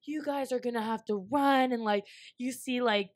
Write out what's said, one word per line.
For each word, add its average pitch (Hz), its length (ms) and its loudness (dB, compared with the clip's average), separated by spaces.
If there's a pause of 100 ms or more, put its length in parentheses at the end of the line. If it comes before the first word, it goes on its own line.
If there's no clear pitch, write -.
You 302 200 -6
guys 277 280 -4
are 247 80 0
gonna 240 220 -4
have 220 240 -4
to 214 100 -2 (140)
run, 269 420 4
and, 233 120 -2
like, 208 220 2 (320)
you 254 140 -4
see, 247 300 -4
like 208 340 2